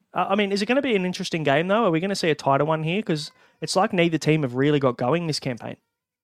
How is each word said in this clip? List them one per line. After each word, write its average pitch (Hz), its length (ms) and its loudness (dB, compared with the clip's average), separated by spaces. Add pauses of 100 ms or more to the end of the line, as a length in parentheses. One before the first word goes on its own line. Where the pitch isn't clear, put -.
(120)
I, 180 120 -2
I 190 100 -2
mean, 202 180 0
is 196 80 0
it 208 60 -4
gonna 262 160 0
be 262 120 0
an 185 120 0
interesting 175 360 -4
game, 147 260 2
though? 220 180 2
Are 180 40 2
we 160 100 2
gonna 196 140 -2
see 185 160 -2
a 147 40 2
tighter 139 320 2
one 160 180 0
here? 180 180 -2
'Cause 156 300 -4 (300)
it's - 120 -6
like 202 200 2
neither 170 240 4
team 156 240 2
have 123 140 -2
really 143 220 4
got 131 200 2
going 160 280 0
this 147 140 -4
campaign. 113 380 -8 (460)